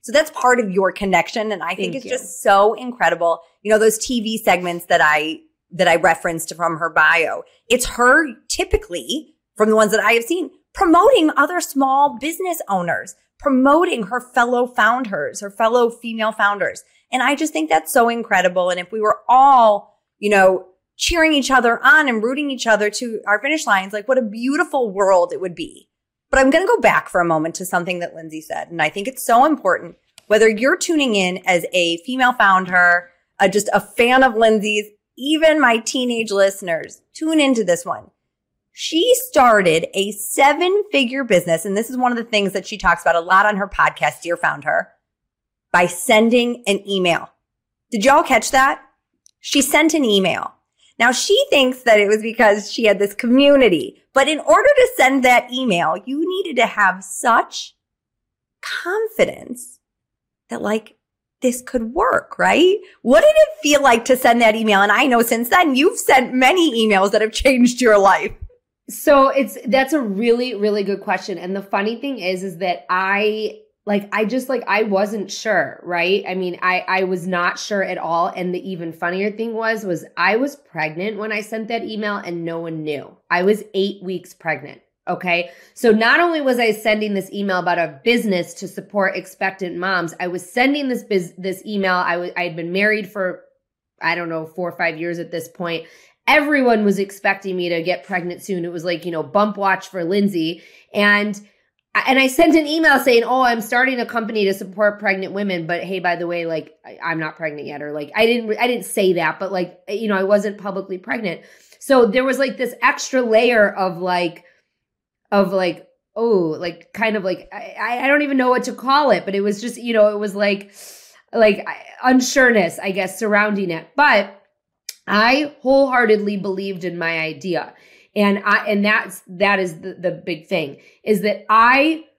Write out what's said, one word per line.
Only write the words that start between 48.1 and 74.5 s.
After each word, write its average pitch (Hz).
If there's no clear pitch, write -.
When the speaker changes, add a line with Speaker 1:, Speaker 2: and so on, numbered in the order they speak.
Speaker 1:
catch 233
that? 269
She -
sent 320
an 302
email. 185
Now, 240
she 415
thinks 262
that 214
it 202
was 214
because 214
she 233
had 202
this 202
community, 247
but 269
in 302
order 392
to 508
send 269
that 247
email, 180
you 285
needed 359
to 226
have 190
such -
confidence -
that, 233
like, 214
this 247
could 226
work, -
right? 277
What 262
did 605
it 622
feel 285
like 240
to 254
send 240
that 220
email? 214
And 202
I 220
know 240
since 240
then, 339
you've 359
sent 262
many 254
emails 202
that 208
have 220
changed 247
your 214
life. 190
Speaker 2:
So 277
it's, 269
that's 262
a 311
really, 233
really 208
good 196
question. 190
And 180
the 196
funny 208
thing 262
is, 185
is 180
that 175
I, 202
like, 208
I 214
just, 254
like, 247